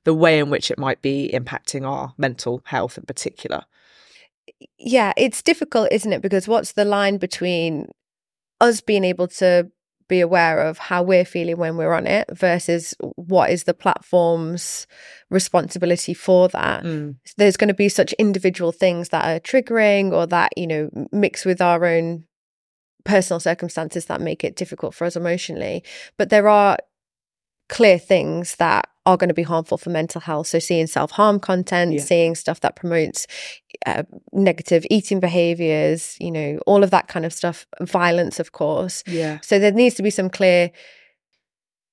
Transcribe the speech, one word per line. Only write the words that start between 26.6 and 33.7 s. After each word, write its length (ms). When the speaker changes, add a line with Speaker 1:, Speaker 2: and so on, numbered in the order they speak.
Speaker 2:
clear 300
things 580
that 300
are 100
gonna 180
be 100
harmful 340
for 120
mental 300
health. 280
So 100
seeing 300
self-harm 500
content, 560
Speaker 1:
Yeah. 60
Speaker 2:
seeing 340
stuff 260
that 140
promotes, 540